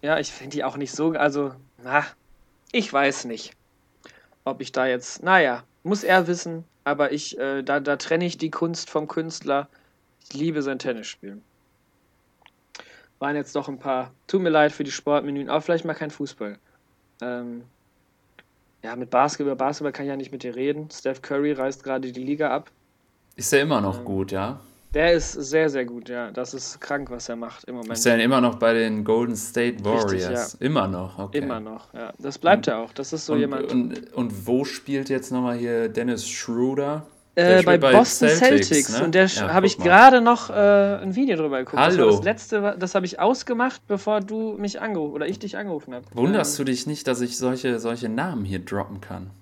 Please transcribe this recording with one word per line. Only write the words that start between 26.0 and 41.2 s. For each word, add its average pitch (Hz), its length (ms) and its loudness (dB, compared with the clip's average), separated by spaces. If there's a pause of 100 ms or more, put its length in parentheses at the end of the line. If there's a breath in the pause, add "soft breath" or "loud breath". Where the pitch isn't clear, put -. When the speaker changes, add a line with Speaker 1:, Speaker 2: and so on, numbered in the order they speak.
Speaker 1:
ja. 120 220 -8
Das 123 220 -8
ist - 280 -14
krank, 139 280 -6
was 120 200 -12
er 117 80 -8
macht 113 260 -14
im 123 160 -14
Speaker 2:
Ist 117 80 -12
Speaker 1:
Moment. 113 180 -2
Speaker 2:
er 123 120 6
denn - 80 4
immer 127 160 4
noch 123 140 2
bei 117 180 4
den 110 320 0
Golden 113 320 2
State 120 480 -2
Speaker 1:
Richtig, 104 360 2
ja. 90 60 -2
Speaker 2:
Warriors? 120 280 -4
Immer 131 320 0
noch, 95 300 -8
okay. 98 200 -6
Speaker 1:
Immer 135 240 -6
noch, 110 320 -16
ja. 117 260 -12
Das 139 180 -10
bleibt 123 300 2
Speaker 2:
Und, 135 60 0
Speaker 1:
er 110 60 -4
auch. 113 140 -10
Das 139 200 -10
ist 156 120 -8
so 151 80 -4
Speaker 2:
und, 147 60 2
Speaker 1:
jemand 139 320 -2
Speaker 2:
und, 120 420 -4
und 104 340 -6
wo 127 180 2
spielt 135 440 -6
jetzt 131 220 -4
nochmal 127 260 -2
hier 117 300 -2
Dennis 117 400 -4
Schroeder? 135 800 -2 (320)
Der 175 80 6
Speaker 1:
Äh, 180 40 6 (120)
Speaker 2:
spielt 170 60 4
Speaker 1:
bei 175 100 8
Speaker 2:
bei 135 160 6
Speaker 1:
Boston 214 340 8
Speaker 2:
Celtics, 202 400 6
Speaker 1:
Celtics. 139 320 2
Speaker 2:
ne? 151 60 0
Speaker 1:
Und 165 100 0
der 190 140 8
sch-, - 100 -4
Speaker 2:
Ja, 101 140 -2
Speaker 1:
hab 185 100 4
Speaker 2:
guck - 80 4
Speaker 1:
ich - 80 -8
Speaker 2:
mal. 175 60 -2
Speaker 1:
gerade 240 340 12
noch, 233 300 4
äh, - 40 -8
ein 202 640 4
Video 247 220 0